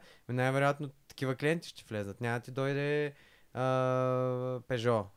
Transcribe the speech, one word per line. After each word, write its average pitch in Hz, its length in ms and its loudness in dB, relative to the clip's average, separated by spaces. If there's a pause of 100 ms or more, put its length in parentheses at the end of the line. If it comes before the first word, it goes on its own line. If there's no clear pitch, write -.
(300)
ми 123 60 -2
най-вероятно 139 540 2 (180)
такива 131 280 -4
клиенти 160 340 0
ще - 160 -18
влезнат. 101 360 -6
Няма 120 180 -2
да 117 40 -14
ти 131 80 -14
дойде, 143 640 0 (400)
а, 123 80 -4 (960)
Peugeot, 117 460 2 (120)